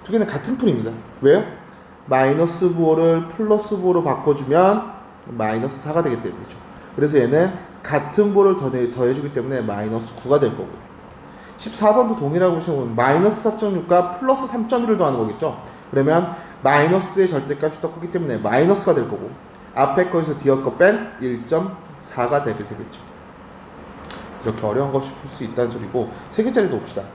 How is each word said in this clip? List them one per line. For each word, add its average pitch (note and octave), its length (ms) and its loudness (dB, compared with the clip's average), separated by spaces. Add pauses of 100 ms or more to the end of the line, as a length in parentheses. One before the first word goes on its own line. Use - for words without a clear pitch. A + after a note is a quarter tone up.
두 F#3 80 -8
개는 G#3+ 140 2
같은 A3+ 300 -6
풀입니다. A#2+ 340 0 (300)
왜요? D#3+ 240 6 (600)
마이너스 D#3 680 2
부호를 E3 560 2
플러스 G#3+ 480 0
부호로 F3+ 260 2
바꿔주면 D3+ 880 2 (340)
마이너스 A2+ 560 -4
사가 D#3 200 -2
되기 A#2 200 -2
때문이죠. - 340 -10 (400)
그래서 D3 220 2
얘는 D3+ 340 4 (300)
같은 E3+ 500 0
부호를 G3 240 6
더해-, B2 340 -2
더해주기 C3 420 -2
때문에 C3 280 -4
마이너스 A2 560 -6
구가 C#3+ 240 2
될 A#2+ 100 2
거고요. - 400 -12 (680)
십사 G#3+ 360 2
번도 A3+ 220 2
동일하게 E3+ 380 2
보시면 C#3 420 -4
마이너스 D#3+ 460 4
사점육과 F3+ 760 0
플러스 C4+ 280 0
삼점일을 A#3 500 0
더하는 C#3+ 220 0
거겠죠. A2+ 420 -4 (300)
그러면 D#3 440 2 (280)
마이너스의 F3 680 4
절대값이 D3 520 -4
더 D#3+ 120 -6
크기 E3+ 180 -10
때문에 D3 280 -4
마이너스가 C#3 560 2
될 A#2 140 0
거고 F#2+ 220 -8 (440)
앞에 C#3 340 2
거에서 D#3+ 300 -2
뒤에 C3+ 240 4
거 - 160 -4
뺀 G#3 320 4 (100)
일 A#2+ 260 -4
점 F3+ 300 -2 (240)
사가 B2+ 440 -2
되게 G#2+ 140 -4
되겠죠. A2 520 -14 (1300)
이렇게 A2+ 220 -4
어려운 C3+ 240 -2
거 C3+ 80 0
없이 C3+ 220 -6
풀 C3+ 100 -16
수 - 140 -12
있다는 A#2 260 -4
소리고, A#2 380 -4 (220)
세 A3 120 -2
개짜리도 A3 360 0
봅시다. - 240 -8 (120)